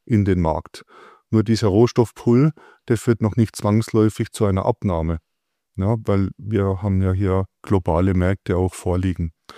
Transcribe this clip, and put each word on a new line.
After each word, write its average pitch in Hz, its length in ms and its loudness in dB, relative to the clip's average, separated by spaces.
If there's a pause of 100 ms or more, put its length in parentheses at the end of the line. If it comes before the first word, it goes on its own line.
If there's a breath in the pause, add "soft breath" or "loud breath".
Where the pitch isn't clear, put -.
in 104 220 2
den 92 160 2
Markt. 80 420 -4 (460 loud breath)
Nur 110 140 2
dieser 110 240 0
Rohstoffpull, 120 840 2 (360 soft breath)
der 117 100 0
führt 117 240 -2
noch 107 140 -2
nicht 113 200 0
zwangsläufig 110 760 0
zu - 140 -2
einer 95 200 0
Abnahme. 82 540 -2 (560)
Ja, 101 280 -2
weil 98 340 -2
wir 98 440 -2
haben 95 220 0
ja 92 100 0
hier 95 320 0 (160)
globale 92 540 0
Märkte 90 420 -2
auch 92 160 0
vorliegen. 90 600 -4 (240 loud breath)